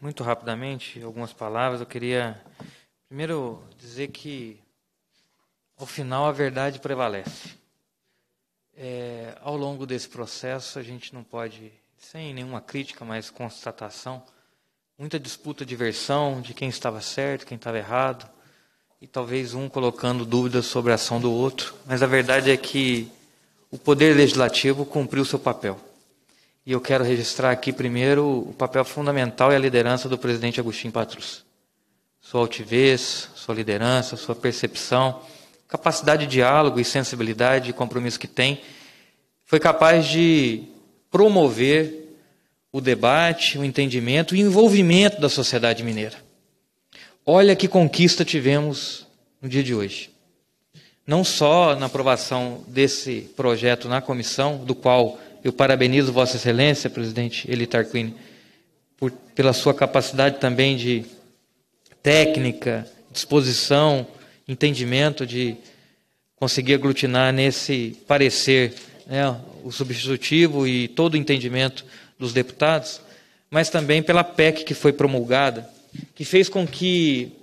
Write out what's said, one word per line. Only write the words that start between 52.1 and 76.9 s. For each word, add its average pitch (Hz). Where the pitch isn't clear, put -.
desse 131
projeto 120
na 127
comissão, 139
do 127
qual 123
eu 127
parabenizo 131
Vossa 123
Excelência, 127
presidente 117
Eli 120
Tarquini, 113
por, 131
pela 135
sua 139
capacidade 135
também 131
de 120
técnica, 131
disposição, 139
entendimento 135
de 120
conseguir 135
aglutinar 131
nesse 131
parecer, 131
né, 135
o 127
substitutivo 135
e 123
todo 160
o -
entendimento 131
dos 123
deputados, 147
mas 156
também 156
pela 170
pec 156
que 147
foi 143
promulgada, 131
que 151
fez 190
com 190
que 151